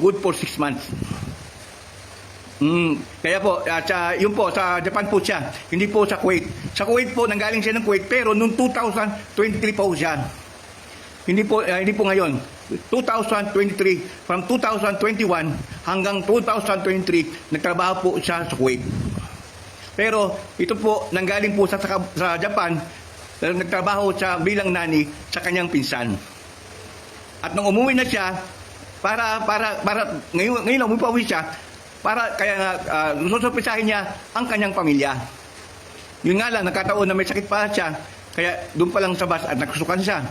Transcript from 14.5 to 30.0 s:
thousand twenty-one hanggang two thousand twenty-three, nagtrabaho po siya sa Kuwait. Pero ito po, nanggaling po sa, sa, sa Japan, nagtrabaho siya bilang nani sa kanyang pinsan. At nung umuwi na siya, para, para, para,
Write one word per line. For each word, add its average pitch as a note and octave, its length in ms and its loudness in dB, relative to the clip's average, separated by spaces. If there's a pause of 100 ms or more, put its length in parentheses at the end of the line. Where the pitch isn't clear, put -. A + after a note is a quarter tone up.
thousand G#3+ 400 0
twenty-one F#3 560 2 (320)
hanggang F#3+ 400 0
two A3 160 4
thousand G#3 400 0
twenty-three, F3+ 480 2 (240)
nagtrabaho F3+ 480 2
po F3+ 160 4
siya E3+ 320 -2
sa D3+ 80 -4
Kuwait. B2+ 240 2 (1120)
Pero G#3+ 400 2 (240)
ito - 160 0
po, G#3+ 400 0
nanggaling G3+ 400 0
po G3 160 4
sa, G3 80 0
sa, G3 240 0 (160)
sa F3+ 120 2 (120)
Japan, F3+ 400 0 (640)
nagtrabaho F#3 720 2
siya F3+ 240 0
bilang F#3+ 320 2
nani D#3+ 320 2 (240)
sa - 160 -6
kanyang F3 240 0
pinsan. B2 480 0 (1300)
At E3+ 80 -6
nung G3+ 160 0
umuwi B3+ 300 6
na B3+ 80 2
siya, F#3+ 260 0 (720)
para, A3 400 0
para, G#3+ 400 0
para, G3+ 320 0 (160)